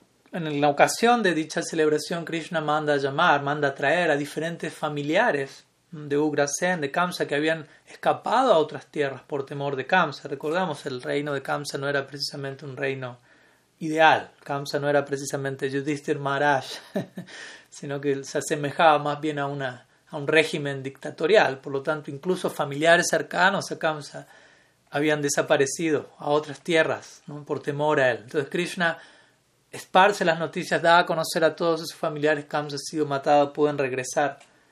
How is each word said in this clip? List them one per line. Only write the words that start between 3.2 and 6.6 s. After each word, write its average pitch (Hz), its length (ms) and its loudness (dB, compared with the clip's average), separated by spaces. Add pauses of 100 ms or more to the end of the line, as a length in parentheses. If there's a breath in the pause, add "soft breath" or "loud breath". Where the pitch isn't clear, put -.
manda 143 260 0
a - 60 -4
traer 160 360 2
a 143 60 2
diferentes 156 560 -6
familiares 147 920 -2 (260)
de 147 260 -6
Ugrasen, 151 640 0